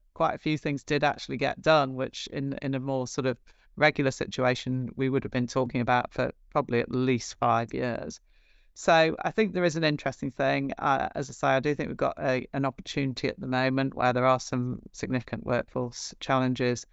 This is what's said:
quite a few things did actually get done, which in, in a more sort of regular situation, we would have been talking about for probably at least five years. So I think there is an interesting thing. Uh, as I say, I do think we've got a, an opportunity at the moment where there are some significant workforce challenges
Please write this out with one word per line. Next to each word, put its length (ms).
quite 220
a 20
few 200
things 260
did 200
actually 340
get 240
done, 340
which 320
in, 340
in 140
a 40
more 280
sort 180
of 120
regular 340
situation, 840
we 140
would 140
have 80
been 160
talking 340
about 320
for 180
probably 300
at 100
least 480
five 340
years. 460
So 440
I 120
think 220
there 120
is 100
an 80
interesting 460
thing. 480
Uh, 380
as 140
I 40
say, 140
I 120
do 140
think 160
we've 80
got 220
a, 340
an 120
opportunity 600
at 120
the 80
moment 480
where 180
there 120
are 140
some 420
significant 540
workforce 760
challenges 720